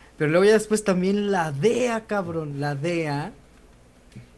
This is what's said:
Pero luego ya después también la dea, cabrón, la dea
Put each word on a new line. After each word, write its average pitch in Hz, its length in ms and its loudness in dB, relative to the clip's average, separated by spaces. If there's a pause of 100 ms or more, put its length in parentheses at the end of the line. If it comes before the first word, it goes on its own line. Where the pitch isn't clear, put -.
(160)
Pero 151 140 0
luego 180 140 4
ya 214 80 8
después 214 320 2
también 196 480 0
la 165 180 0
dea, 220 560 0
cabrón, 165 540 -4
la 147 160 -2
dea 160 560 -4 (1040)